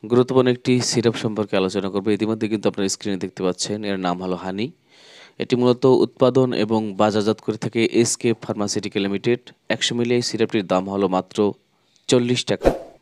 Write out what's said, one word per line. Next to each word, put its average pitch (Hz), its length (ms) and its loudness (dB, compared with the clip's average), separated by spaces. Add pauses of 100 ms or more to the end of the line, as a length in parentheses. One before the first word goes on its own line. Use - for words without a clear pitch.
(100)
গুরুত্বপূর্ণ 127 380 4
একটি 123 320 2
সিরাপ 117 360 0
সম্পর্কে 107 400 -2
আলোচনা 95 340 0
করব। 98 180 -2
ইতিমধ্যে 107 400 0
কিন্তু 104 200 0
আপনারা 98 200 -2
স্ক্রিনে 98 280 -6
দেখতে 92 260 -8
পাচ্ছেন, 104 420 -4
এর 101 140 -4
নাম 90 240 -2
হলো 92 140 -4
হানি। 95 340 -6 (680)
এটি - 180 -2
মূলত 123 300 2
উৎপাদন 127 680 4
এবং 107 420 -2
বাজারজাত 104 460 0
করে 107 160 -4
থাকে 113 280 -2
এসকে 117 580 2
ফার্মাসিউটিক্যাল 104 600 -4
লিমিটেড। 101 380 -2 (280)
একশো - 260 -2
মিলি 120 200 0
এই 120 80 2
সিরাপটির 110 440 -2
দাম 92 240 0
হলো 98 180 0
মাত্র 92 440 0 (560)
চল্লিশ 123 360 2
টাকা। - 280 0 (300)